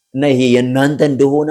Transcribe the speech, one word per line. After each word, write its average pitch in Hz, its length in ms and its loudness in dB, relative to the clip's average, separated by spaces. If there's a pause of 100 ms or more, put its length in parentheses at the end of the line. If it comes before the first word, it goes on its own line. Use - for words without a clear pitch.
(140)
እና 135 140 -4
ይሄ 131 220 2
የእናንተ 127 560 0
እንደሆነ 143 460 0